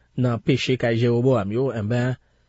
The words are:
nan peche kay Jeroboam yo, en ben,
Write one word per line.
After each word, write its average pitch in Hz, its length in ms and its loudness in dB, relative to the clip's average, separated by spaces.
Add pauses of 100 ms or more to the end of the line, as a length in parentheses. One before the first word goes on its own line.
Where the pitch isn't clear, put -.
(200)
nan 123 220 0
peche 131 360 0
kay 117 220 0
Jeroboam 120 540 2
yo, 131 200 -2
en 104 160 -4
ben, 123 280 -2 (300)